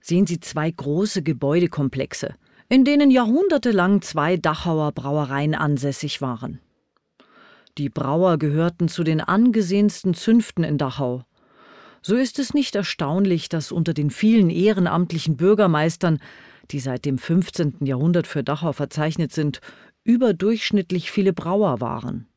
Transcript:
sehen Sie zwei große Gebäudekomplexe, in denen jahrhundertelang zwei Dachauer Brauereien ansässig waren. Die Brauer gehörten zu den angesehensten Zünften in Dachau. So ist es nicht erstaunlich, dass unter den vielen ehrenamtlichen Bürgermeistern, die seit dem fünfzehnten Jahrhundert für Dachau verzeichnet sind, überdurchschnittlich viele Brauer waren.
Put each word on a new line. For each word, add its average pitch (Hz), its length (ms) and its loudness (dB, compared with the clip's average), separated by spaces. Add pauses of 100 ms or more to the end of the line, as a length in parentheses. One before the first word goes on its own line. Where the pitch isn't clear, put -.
sehen 180 240 2
Sie 170 140 -4
zwei 160 320 -4
große 170 500 -2
Gebäudekomplexe, 139 1120 -2 (340)
in 262 160 6
denen 285 260 4
jahrhundertelang 240 880 2
zwei 160 360 -2
Dachauer 156 560 -2
Brauereien 139 600 -2
ansässig 143 680 -2
waren. 127 380 -8 (1160)
Die 143 120 -4
Brauer 156 500 0
gehörten 165 480 0
zu 170 160 -4
den 156 180 0
angesehensten 202 960 2
Zünften 220 480 2
in 147 160 -2
Dachau. 127 440 -4 (760)
So 202 140 0
ist 254 240 -2
es 269 160 -4
nicht 285 200 0
erstaunlich, 175 760 0
dass 160 220 -4
unter 165 220 0
den 147 160 0
vielen 214 400 4
ehrenamtlichen 170 880 0
Bürgermeistern, 170 840 2 (520)
die 143 80 -6
seit 127 260 -6
dem 135 140 -2
fünfzehnten 165 680 -2
Jahrhundert 156 400 0
für 143 180 -6
Dachau 147 300 -2
verzeichnet 151 600 -4
sind, 147 280 -2 (420)
überdurchschnittlich 208 1080 0
viele 190 220 2
Brauer 170 460 0
waren. 117 580 -6